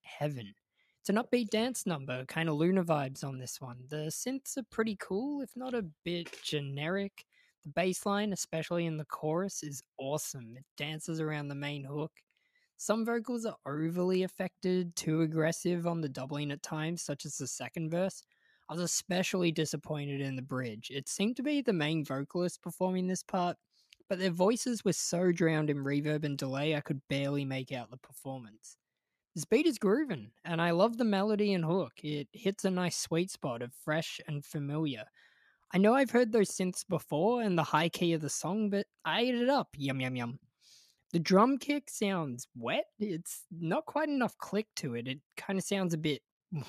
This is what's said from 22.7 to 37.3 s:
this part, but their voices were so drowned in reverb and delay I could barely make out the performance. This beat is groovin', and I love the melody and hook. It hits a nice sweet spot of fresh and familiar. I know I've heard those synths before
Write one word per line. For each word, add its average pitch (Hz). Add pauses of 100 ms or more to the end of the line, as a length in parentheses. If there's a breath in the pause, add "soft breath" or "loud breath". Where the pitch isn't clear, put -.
this 185
part, 175 (500 soft breath)
but 190
their 185
voices 214
were 185
so 180
drowned 156
in 143
reverb 147
and 143
delay 139
I 147
could 139
barely 139
make 135
out 120
the 131
performance. 127 (580)
This 151
beat 269
is 277
groovin', 208 (140)
and 165
I 170
love 220
the 247
melody 208
and 170
hook. 165 (100)
It 151
hits -
a 190
nice 180
sweet 175
spot 120
of 123
fresh -
and 147
familiar. 143 (680 soft breath)
I 170
know 208
I've 269
heard 240
those 214
synths -
before 190